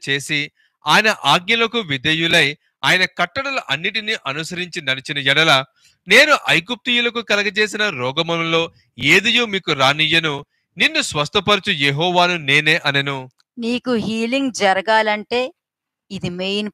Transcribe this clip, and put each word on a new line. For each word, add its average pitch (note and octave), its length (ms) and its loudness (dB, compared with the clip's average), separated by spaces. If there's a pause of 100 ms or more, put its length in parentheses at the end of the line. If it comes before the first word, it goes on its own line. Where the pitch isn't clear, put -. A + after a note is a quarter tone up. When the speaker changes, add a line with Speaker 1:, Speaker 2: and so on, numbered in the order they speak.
Speaker 1:
చేసి, C#3+ 420 -4 (360)
ఆయన G3+ 280 4 (100)
ఆజ్ఞలకు A3 540 2
విధేయులై, D#3 800 0 (260)
ఆయన F3+ 220 2
కట్టడలు C4 640 -4
అన్నిటినీ G#3 460 -4 (120)
అనుసరించి E3 540 -8
నడిచిన C3+ 360 -4
ఎడల, C#3 480 4 (420)
నేను C4+ 300 6 (120)
ఐగుప్తీయులకు A#3 720 -2
కలగజేసిన G#3+ 680 -2
రోగములలో E3 800 -2 (280)
ఏదియూ G3+ 460 2
మీకు F#3+ 260 -4
రానియ్యను, D3+ 760 0 (320)
నిన్ను D4 240 0
స్వస్థపరచు G3 680 -2
యెహోవాను F3 680 2
నేనే" D3+ 480 2
అనెను. C#3 440 -2 (300)
Speaker 2:
నీకు A#3+ 340 -2
హీలింగ్ A#3 580 -2
జరగాలంటే G#3+ 1000 0 (580)
ఇది F#3 180 -8
మెయిన్ G3 440 -6